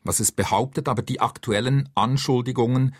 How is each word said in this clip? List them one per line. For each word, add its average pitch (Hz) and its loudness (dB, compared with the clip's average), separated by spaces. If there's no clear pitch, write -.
was - -2
es 107 0
behauptet, 123 -2
aber 120 0
die - -6
aktuellen 123 0
Anschuldigungen 127 2